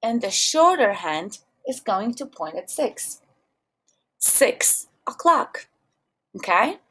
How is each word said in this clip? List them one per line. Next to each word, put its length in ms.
and 200
the 100
shorter 600
hand 460
is 120
going 360
to 100
point 300
at 140
six. 520
Six 680
o'clock. 600
Okay? 420